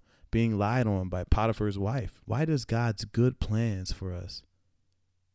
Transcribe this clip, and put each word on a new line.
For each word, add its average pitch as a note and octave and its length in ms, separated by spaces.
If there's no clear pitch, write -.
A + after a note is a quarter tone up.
being A2+ 280
lied A2 280
on F#2+ 220
by F2+ 160
Potiphar's G#2+ 540
wife? G#2+ 480
Why B2 180
does D#3 220
God's A#2 400
good B2 340
plans G#2+ 520
for F#2+ 200
us F2+ 300